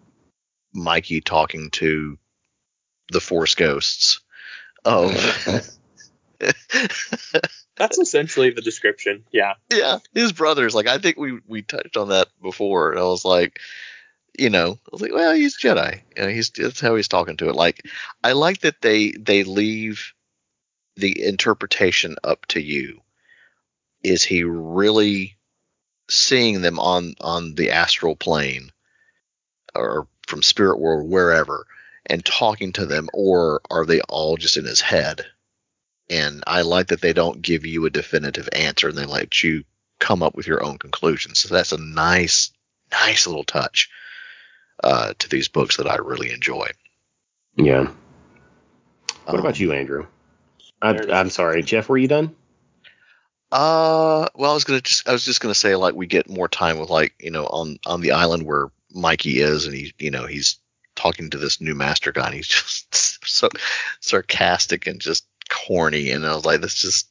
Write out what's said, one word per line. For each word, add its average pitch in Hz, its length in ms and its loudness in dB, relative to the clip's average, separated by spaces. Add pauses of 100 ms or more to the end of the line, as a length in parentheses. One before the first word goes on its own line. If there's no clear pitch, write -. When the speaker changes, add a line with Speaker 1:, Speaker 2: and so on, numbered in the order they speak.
(760)
Speaker 1:
Mikey 85 480 -4
talking 78 480 -2
to 78 480 -2 (920)
the 87 100 0
Force 82 340 0
ghosts - 640 0 (640)
of 95 280 4 (1300)
<laughs> - 100 0 (1300)
Speaker 2:
That's - 220 -2
essentially 147 520 2
the 120 100 -4
description, 104 720 -2
yeah. 98 220 2 (180)
Speaker 1:
Yeah, - 260 2 (160)
his 226 180 2
brothers. 151 420 2
Like, 107 120 2
I 127 120 2
think 170 180 0
we, 131 300 -6
we 107 160 -10
touched - 340 -8
on 104 140 -2
that 95 180 4 (140)
before, 92 480 0
and 82 100 -2
I 90 40 2
was 90 200 0
like, 90 340 2 (800)
you 127 120 2
know, 90 220 2
I - 200 -16
was - 80 -10
like, 208 120 -6
"Well, - 220 2
he's 294 260 2
Jedi." 175 400 0 (160)
You - 60 -6
know, 98 60 0
he's, 113 220 -4
that's - 300 -6
how 117 160 2
he's 104 120 0
talking 87 300 0
to 80 100 0
it. 69 80 0
Like, 85 280 2 (380)
I 120 100 4
like 160 280 2
that 156 200 -2
they, 107 320 4
they 104 320 2
leave 107 680 -4 (840)
the 98 300 -2
interpretation 98 960 0
up - 240 -2
to - 140 -2
you. 71 400 -6 (1000)
Is 92 200 4
he 85 220 0
really 95 920 2 (720)
seeing 117 520 2
them 85 160 0
on, 87 420 2
on 85 340 -4
the 76 160 0
astral 82 460 0
plane 67 540 -2 (1040)
or - 320 -4 (200)
from - 160 -8
spirit - 380 4
world, 80 300 0
wherever, 80 560 2 (400)
and 87 180 0
talking 107 480 0
to 95 140 -2
them, 78 280 -2
or 87 560 2
are 82 160 0
they 82 160 4
all 78 340 -2
just - 200 0
in 73 80 -4
his 60 160 0
head? 76 440 0 (840)
And 73 380 -4
I 87 160 2
like 87 260 2
that 85 120 0
they 82 120 2
don't 85 300 0
give 82 240 -2
you 80 200 -2
a 76 40 0
definitive 73 640 -4
answer - 360 0
and 78 100 -8
they - 80 -6
let - 380 -2
you 80 180 0 (380)
come 90 240 2
up 78 100 0
with - 120 -10
your - 180 0
own 71 140 -6
conclusions. - 600 -2
So - 140 -2
that's 90 160 2
a 78 80 -4
nice, 80 720 0 (400)
nice - 380 2
little 78 160 -6
touch, - 440 -2 (920)
uh, 58 360 2
to - 100 -4
these 65 180 -2
books - 300 0
that - 120 -2
I - 100 0
really - 340 -6
enjoy. - 380 -4 (840)
Speaker 3:
Yeah. 67 380 4 (1300)
What 78 100 -4
Speaker 1:
Um, - 40 2
Speaker 3:
about 113 220 -2
you, 87 120 2
Andrew? 69 340 -4 (760)
I, 107 120 4
Speaker 2:
There 110 80 -4
it 104 80 -6
is. - 40 2
Speaker 3:
I'm 92 160 2
sorry, 85 320 0
Jeff, 107 260 -2
were 135 100 4
you 131 100 2
done? 156 260 0 (1160)
Speaker 1:
Uh, 160 840 4
well, 139 160 0
I 147 40 4
was 147 100 0
gonna 135 160 0
just, - 280 0
I 123 40 4
was 120 120 2
just 123 160 0
gonna 107 140 -2
say, 98 220 4
like, 92 180 2
we 92 120 -6
get 85 220 2
more 92 200 -2
time 80 300 0
with, 80 120 -6
like, 78 300 2
you 82 100 -10
know, 80 160 -4
on, 80 400 -6
on 87 140 -4
the 78 120 2
island 82 320 2
where 73 260 -2 (220)
Mikey 80 480 0
is, 76 260 2
and 71 80 -8
he, 71 240 -12
you 76 120 -6
know, 64 160 -6
he's 71 320 -2 (380)
talking 85 340 -2
to 71 80 -8
this 71 220 -4
new 78 140 -4
master 71 360 -2
guy, - 160 -2
and - 80 -6
he's - 140 -10
<laughs> - 0 -
just - 460 -4 (340)
so - 200 2 (520)
sarcastic - 840 0
and 80 140 -8
just - 240 -2 (240)
corny. 76 640 0
And 73 120 -2
I 78 100 0
was 78 100 -4
like, 78 160 4
"That's 87 200 -4
just, - 300 -2